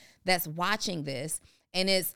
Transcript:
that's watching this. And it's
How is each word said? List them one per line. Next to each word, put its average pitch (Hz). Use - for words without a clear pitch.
that's 180
watching 175
this. 139
And 185
it's 190